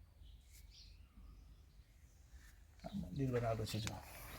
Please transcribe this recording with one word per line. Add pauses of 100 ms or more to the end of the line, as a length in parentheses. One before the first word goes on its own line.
(2750)
આ
મંદિર
બનાવેલું
છે,
જો. (440)